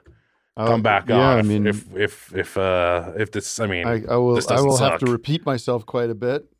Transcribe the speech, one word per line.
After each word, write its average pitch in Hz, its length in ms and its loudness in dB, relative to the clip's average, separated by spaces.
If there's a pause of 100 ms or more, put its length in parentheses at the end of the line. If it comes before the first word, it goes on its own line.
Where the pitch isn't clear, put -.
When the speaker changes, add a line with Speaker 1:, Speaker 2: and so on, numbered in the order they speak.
(560)
Speaker 1:
Uh, 107 120 -2
Speaker 2:
come 113 140 2
back 101 260 2
Speaker 1:
yeah, 117 80 2
Speaker 2:
on 131 200 4
Speaker 1:
I 113 40 2
Speaker 2:
if, 107 60 2
Speaker 1:
mean, 104 200 2
Speaker 2:
if, 104 300 -4
if, - 400 -6
if, - 200 -4
uh, 90 600 0
if 107 160 -4
this, - 260 -8
I 113 80 -2
mean, 95 200 -2
Speaker 1:
I, 113 220 -2
I 120 80 0
will, 123 200 4
Speaker 2:
this - 100 0
Speaker 1:
I 120 80 0
Speaker 2:
doesn't 139 140 2
Speaker 1:
will 135 100 2
have 127 220 2
to 131 60 0
Speaker 2:
suck. 123 60 2
Speaker 1:
repeat 143 320 -2
myself 123 400 -2
quite 120 260 -2
a 113 40 -4
bit. 123 320 -4 (140)